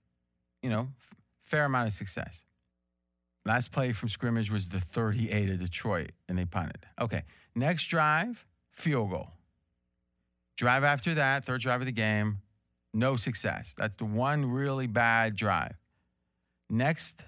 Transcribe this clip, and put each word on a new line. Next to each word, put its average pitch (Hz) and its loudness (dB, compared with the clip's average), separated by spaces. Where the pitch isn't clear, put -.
you 131 -6
know, 120 0
f-, - -20
fair 151 0
amount 127 2
of 98 -2
success. - -10
Last 117 2
play 127 0
from 113 -2
scrimmage 113 0
was 95 -2
the 90 -2
thirty-eight 104 0
of 92 0
Detroit, 90 -4
and 90 -2
they 90 0
punted. 85 -4
Okay, 92 -2
next 147 0
drive, 165 2
field 120 0
goal. 82 -6
Drive 127 4
after 147 2
that, 139 2
third 127 -2
drive 127 0
of 127 -4
the 127 -4
game, 107 0
no 127 2
success. - -4
That's 107 -2
the 117 -6
one 131 0
really 131 0
bad 113 4
drive. 95 0
Next 131 -2